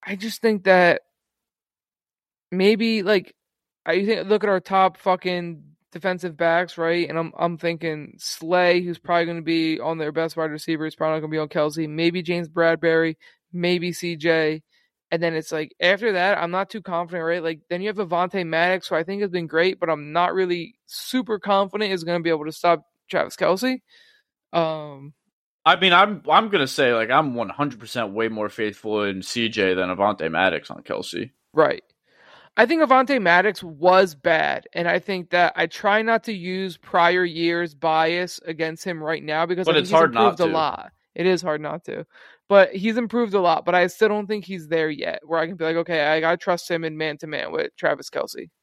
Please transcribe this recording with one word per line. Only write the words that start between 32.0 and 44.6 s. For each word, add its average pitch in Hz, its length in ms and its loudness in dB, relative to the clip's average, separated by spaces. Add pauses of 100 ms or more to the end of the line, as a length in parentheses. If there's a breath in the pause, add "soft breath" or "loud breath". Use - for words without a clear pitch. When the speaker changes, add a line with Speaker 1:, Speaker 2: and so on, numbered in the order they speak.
Speaker 1:
I 226 60 8
think 320 160 2
Avonte 262 400 4
Maddox 180 420 2
was 175 520 2
bad, 156 580 0
and 170 140 -2
I 175 120 0
think 180 300 -8
that 175 260 2
I 170 120 0
try 208 340 0
not 226 220 0
to 226 100 -8
use 185 420 -6
prior 175 480 2
year's 170 520 -2
bias 160 720 0
against 160 380 -6
him 170 180 -8
right 156 220 -6
now 156 220 -2
because 175 220 -2
Speaker 2:
But 165 80 4
Speaker 1:
I - 20 6
think 147 60 2
Speaker 2:
it's 180 80 -6
Speaker 1:
he's 160 60 6
Speaker 2:
hard 160 160 6
not 117 80 2 (100)
Speaker 1:
improved - 100 -10
a 175 60 4
Speaker 2:
to. - 40 0
Speaker 1:
lot. - 400 -2 (220)
It 170 140 -2
is 180 160 2
hard 151 180 -4
not 151 240 -10
to. - 220 -10 (420 soft breath)
But 196 240 8
he's 214 240 -2
improved 226 380 -2
a 208 60 4
lot, 170 220 2
but 175 120 0
I 180 120 4
still 220 220 0
don't 208 160 -2
think 208 200 -6
he's 175 240 -10